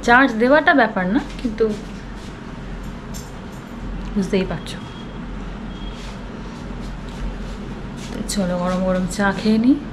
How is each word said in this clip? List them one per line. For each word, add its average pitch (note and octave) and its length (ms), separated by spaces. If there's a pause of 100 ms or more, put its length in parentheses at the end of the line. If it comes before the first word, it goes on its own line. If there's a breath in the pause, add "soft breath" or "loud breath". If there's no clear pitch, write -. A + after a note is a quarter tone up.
charge A#3+ 300
দেওয়াটা C#4+ 400
ব্যাপার G#3+ 340
না, A3 120 (220)
কিন্তু A3 280 (2500)
বুঝতেই F#3+ 340
পারছো। - 280 (3250)
তো - 60 (100)
চলো F3+ 280
গরম F#3 260
গরম F#3 280
চা G3 220 (100)
খেয়ে G#3+ 140
নিই। B3 180 (180)